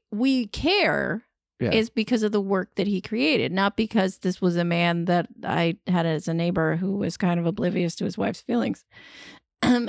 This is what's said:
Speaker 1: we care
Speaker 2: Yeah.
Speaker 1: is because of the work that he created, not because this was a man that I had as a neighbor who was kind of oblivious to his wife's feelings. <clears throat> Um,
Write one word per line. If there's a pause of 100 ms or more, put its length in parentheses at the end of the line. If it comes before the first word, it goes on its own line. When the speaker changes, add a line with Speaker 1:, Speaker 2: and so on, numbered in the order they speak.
(120)
Speaker 1:
we
care (360)
Speaker 2:
Yeah.
Speaker 1:
is
because
of
the
work
that
he
created,
not
because
this
was
a
man
that (160)
I (100)
had
as
a
neighbor
who
was
kind
of
oblivious
to
his
wife's
feelings.
<clears throat> (720)
Um,